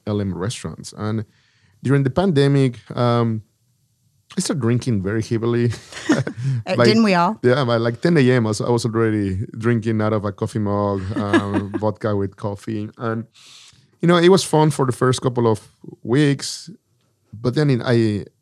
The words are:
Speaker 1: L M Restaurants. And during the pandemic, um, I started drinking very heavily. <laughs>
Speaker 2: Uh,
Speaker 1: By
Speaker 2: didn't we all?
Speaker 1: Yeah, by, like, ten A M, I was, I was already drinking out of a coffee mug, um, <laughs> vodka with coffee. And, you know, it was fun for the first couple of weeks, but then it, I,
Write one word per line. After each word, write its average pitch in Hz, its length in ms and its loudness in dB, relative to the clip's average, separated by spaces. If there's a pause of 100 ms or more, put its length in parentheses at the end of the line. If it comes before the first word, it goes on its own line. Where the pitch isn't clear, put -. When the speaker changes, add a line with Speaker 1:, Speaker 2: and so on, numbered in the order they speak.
Speaker 1:
L 104 160 -2
M 98 120 -4
Restaurants. 85 640 -8
And 107 300 -6 (560)
during 139 220 2
the 131 60 -2
pandemic, 139 840 2
um, 117 460 0 (920)
I - 60 -4
started 160 220 -4
drinking 117 400 0
very 107 200 -2
heavily. 117 540 0
<laughs> - 40 -16 (840)
Speaker 2:
Uh, 190 100 -4
Speaker 1:
By 123 100 4
Speaker 2:
didn't 220 180 6
we 214 100 4
all? 180 300 0
Speaker 1:
Yeah, 156 220 2
by, 117 120 0
like, 117 240 -2
ten 175 160 2
A 127 140 4
M, 127 160 2
I - 20 0
was, 107 140 -4
I - 80 -2
was 120 160 0
already 107 580 -2 (140)
drinking 113 420 0
out 107 140 0
of 101 100 -2
a 104 80 -4
coffee 110 260 -6
mug, 101 440 -2 (140)
um, 101 560 -2
<laughs> 107 60 -6
vodka 107 380 -2
with 98 200 -4
coffee. 107 600 -8
And, 113 300 -6 (720)
you 165 80 2
know, 175 80 6
it 175 140 6
was 190 120 6
fun 156 280 2
for 143 160 0
the 123 60 0
first 127 280 0
couple 120 260 0
of 110 140 2 (420)
weeks, 139 680 0 (640)
but 117 220 -4
then 151 140 2
it, 131 160 2
I, 113 400 2 (180)